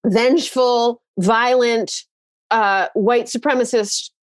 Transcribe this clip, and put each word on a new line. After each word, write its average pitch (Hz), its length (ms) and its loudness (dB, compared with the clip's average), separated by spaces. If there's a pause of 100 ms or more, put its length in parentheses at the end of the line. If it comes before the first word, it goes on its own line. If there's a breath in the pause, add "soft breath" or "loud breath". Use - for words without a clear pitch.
vengeful, 240 960 0 (160)
violent, 233 840 0 (480)
uh, 196 440 0
white 233 320 0
supremacist 240 840 -2 (120)